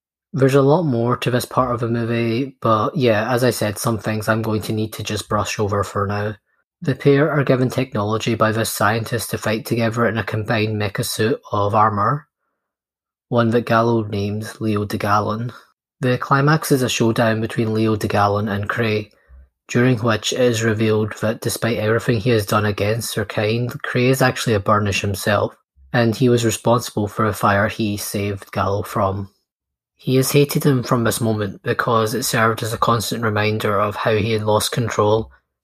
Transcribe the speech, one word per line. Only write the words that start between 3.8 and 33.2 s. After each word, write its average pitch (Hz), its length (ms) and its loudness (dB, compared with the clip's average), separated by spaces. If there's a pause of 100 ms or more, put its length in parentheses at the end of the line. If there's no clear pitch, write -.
things 107 300 -4
I'm 113 140 0
going 107 200 -2
to 113 120 -4
need 107 200 -4
to - 80 -10
just 104 260 -6
brush 104 300 -4
over 101 240 0
for 101 240 -4
now. 104 280 -4 (480)
The 127 120 0
pair 143 360 4
are 139 140 0
given 127 260 2
technology 110 640 -2
by 110 180 2
this 110 180 -2
scientist 110 600 -2
to 110 80 -4
fight 110 260 -4
together 117 420 0
in 110 120 0
a 107 60 -2
combined 107 560 -2
mecha 104 240 -4
suit 117 360 -2 (100)
of 101 240 0
armor, 107 540 2 (1000)
one 120 220 2
that 117 140 2
Gallo 117 380 2
names 104 580 -6
Leo 107 240 0
de 104 140 -6
Gallon. 107 520 0 (500)
The 123 180 0
climax 147 540 2
is 131 100 2
a 117 80 0
showdown 113 500 2
between 110 320 -2
Leo 110 240 2
de 107 120 -2
Gallon 104 400 0
and 101 200 -4
Cray, 107 440 -2 (560)
during 123 300 2
which 107 340 0
it - 80 -2
is 120 220 2
revealed 107 580 0
that 113 220 -4
despite 113 340 -2
everything 110 440 0
he 120 100 0
has 110 160 2
done 107 180 0
against 104 500 -2
their 104 120 -4
kind, 113 440 -2 (120)
Cray 123 240 0
is 131 160 4
actually 120 320 2
a 101 60 2
Burnish 104 420 0
himself, 101 520 0 (380)
and 117 240 2
he 127 140 4
was 117 140 4
responsible 113 640 0
for 110 200 -2
a 101 80 0
fire 101 340 2
he 101 300 -4
saved 101 520 -6
Gallo 98 320 -2
from. 101 480 -4 (640)
He - 220 -2
has 131 160 2
hated 143 320 2
him 131 180 4
from 120 220 0
this 113 160 0
moment 107 420 -2
because 113 520 0
it 110 80 -4
served 113 400 0
as 110 100 -4
a 110 60 -6
constant 117 440 0